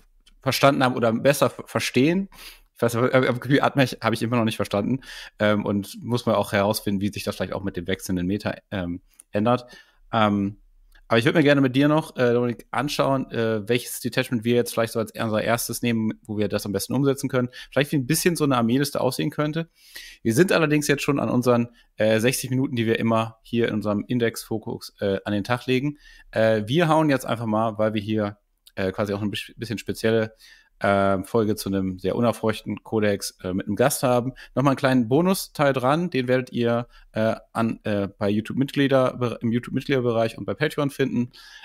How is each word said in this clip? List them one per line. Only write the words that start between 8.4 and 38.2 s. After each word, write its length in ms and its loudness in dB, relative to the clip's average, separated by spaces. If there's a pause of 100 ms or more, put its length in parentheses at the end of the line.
ähm, 300 -6 (280)
ändert. 360 0 (460)
Ähm, 460 0 (480)
aber 120 4
ich 60 2
würd 100 2
mir 80 4
gerne 180 6
mit 160 2
dir 100 4
noch, 300 0
äh, 160 2
Dominik, 380 -2
anschauen, 600 -2
äh, 380 -2
welches 320 -2
Detachment 420 -2
wir 120 2
jetzt 180 0
vielleicht 220 -2
so 40 -2
als 140 -4
unser 300 -2
erstes 400 -2
nehmen, 400 0
wo 160 -10
wir 100 0
das 160 -2
am 80 -6
besten 220 -4
umsetzen 340 0
können. 220 0 (200)
Vielleicht 220 0
wie 40 2
ein 100 0
bisschen 280 2
so 100 -2
eine 120 2
Armeeliste 440 0
aussehen 300 0
könnte. 380 -4 (540)
Wir 120 0
sind 160 4
allerdings 380 2
jetzt 140 2
schon 180 0
an 80 0
unseren, 400 2 (280)
äh, 220 4
sechzig 320 0
Minuten, 240 -2
die 120 0
wir 120 2
immer 440 0
hier 260 0
in 60 -4
unserem 340 -2
Index-Fokus, 920 -4
äh, 260 -2
an 100 -4
den 100 -2
Tag 220 -4
legen. 320 0 (320)
Äh, 360 2
wir 220 2
hauen 220 2
jetzt 160 0
einfach 200 -4
mal, 320 0
weil 160 0
wir 60 0
hier, 380 -2 (360)
äh, 160 -2
quasi 220 -2
auch 100 -4
ein 80 -2
bis-, 260 -10
bisschen 220 -6
spezielle, 560 0 (440)
äh, 440 2
Folge 320 0
zu 140 -8
einem 320 -2
sehr 160 -2
unerfreuchten 640 -2
Kodex, 640 -2
äh, 80 -4
mit 160 -4
einem 80 -2
Gast 260 2
haben, 300 0 (240)
nochmal 160 4
einen 60 -2
kleinen 300 2
Bonusteil 640 2
dran, 380 2
den 160 -2
werdet 240 0
ihr, 380 0 (240)
äh, 240 0 (160)
an, 320 -2
äh, 240 -2 (100)
bei 100 0